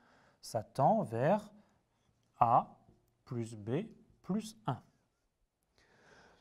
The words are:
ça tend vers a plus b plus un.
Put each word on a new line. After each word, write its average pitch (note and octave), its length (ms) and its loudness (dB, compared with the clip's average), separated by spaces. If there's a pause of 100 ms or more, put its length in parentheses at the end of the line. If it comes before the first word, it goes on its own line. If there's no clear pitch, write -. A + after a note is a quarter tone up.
(400)
ça - 220 -6
tend F3+ 400 2
vers C3+ 500 -2 (880)
a B2+ 360 4 (500)
plus A#2 320 -8
b A#2 300 -4 (340)
plus G#3+ 340 -6 (120)
un. B2+ 120 -6 (1600)